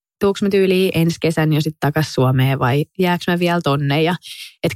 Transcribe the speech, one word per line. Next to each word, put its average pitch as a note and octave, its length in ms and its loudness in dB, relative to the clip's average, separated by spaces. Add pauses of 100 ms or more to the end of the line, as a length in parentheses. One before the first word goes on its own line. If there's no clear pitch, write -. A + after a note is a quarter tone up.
(200)
tuuks G3 220 0
mä G3+ 80 0
tyyliin F#3+ 460 2
ensi E3 260 2
kesän D#3 320 0
jo D3 80 2
sit D#3 180 -6
takas D3 340 -2
Suomeen C3 460 2
vai C3 260 0 (140)
jääks F3 280 0
mä F3 120 0
vielä F3 240 0
tonne. C#3+ 400 0
Ja, F3 120 0 (480)
et E3 120 -2